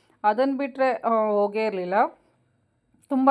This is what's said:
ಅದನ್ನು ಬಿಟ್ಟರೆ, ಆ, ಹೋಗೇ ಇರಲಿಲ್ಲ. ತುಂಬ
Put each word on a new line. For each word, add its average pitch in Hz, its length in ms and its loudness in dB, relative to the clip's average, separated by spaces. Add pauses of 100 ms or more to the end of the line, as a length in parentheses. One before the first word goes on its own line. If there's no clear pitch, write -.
(240)
ಅದನ್ನು 254 320 0
ಬಿಟ್ಟರೆ, 262 360 -2
ಆ, - 160 -4
ಹೋಗೇ 214 580 0
ಇರಲಿಲ್ಲ. 185 280 -4 (1120)
ತುಂಬ 262 220 2